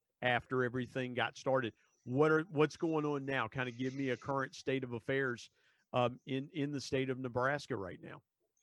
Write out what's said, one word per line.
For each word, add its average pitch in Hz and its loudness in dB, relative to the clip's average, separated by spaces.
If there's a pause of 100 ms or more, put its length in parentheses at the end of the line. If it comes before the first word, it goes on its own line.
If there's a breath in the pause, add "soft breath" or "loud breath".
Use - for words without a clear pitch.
(220)
after 123 2
everything 123 -4
got 117 0
started, 131 0 (300 soft breath)
what 143 4
are, 156 4
what's 151 2
going 156 0
on 143 -2
now? 135 0
Kinda 127 -2
give 127 -4
me 135 -2
a 123 0
current 135 -4
state 131 -2
of 123 -6
affairs, 131 -2 (440 soft breath)
um, 123 2
in, 135 -4
in 147 -2
the 139 -4
state 131 0
of 127 -4
Nebraska 131 -2
right 95 -8
now. - -14 (420)